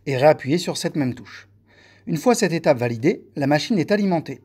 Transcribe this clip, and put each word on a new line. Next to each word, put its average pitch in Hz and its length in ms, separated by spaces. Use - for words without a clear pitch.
et 135 100
réappuyez 143 420
sur 180 200
cette - 180
même 131 180
touche. - 360
Une 170 80
fois 233 200
cette 180 180
étape 160 240
validée, 120 480
la 143 120
machine 151 300
est 156 140
alimentée 190 540